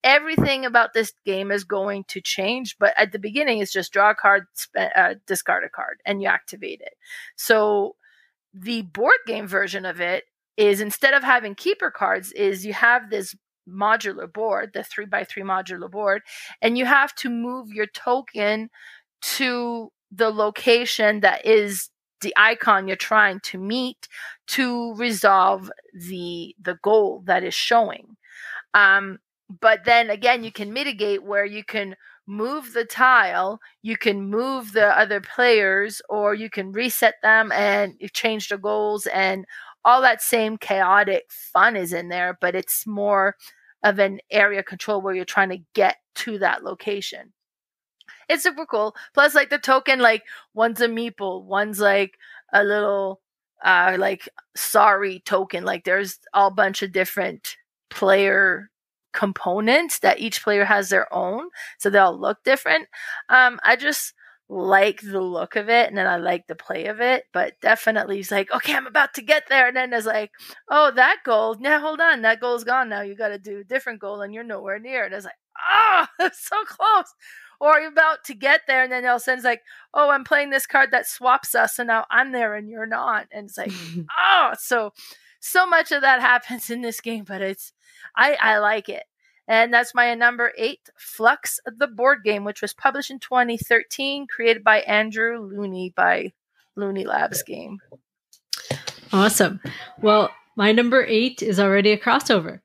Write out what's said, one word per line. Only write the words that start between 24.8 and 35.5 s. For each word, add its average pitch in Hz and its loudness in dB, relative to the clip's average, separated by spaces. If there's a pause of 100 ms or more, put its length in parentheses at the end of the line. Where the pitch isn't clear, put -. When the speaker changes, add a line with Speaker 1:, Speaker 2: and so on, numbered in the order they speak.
Speaker 1:
resolve 196 2 (240)
the, 175 -12
the 180 -8
goal 208 2
that 185 0
is 180 -8
showing. - 0 (580)
Um, 196 4 (400)
but 220 4
then 233 4
again, 233 0
you 226 -12
can 208 -12
mitigate 208 -4
where 202 -2
you 208 -10
can 196 -8 (320)
move 240 -8
the 226 -4
tile, 214 2 (220)
you 220 -6
can 196 -2
move 240 -4
the 208 4
other 208 0
players, 208 2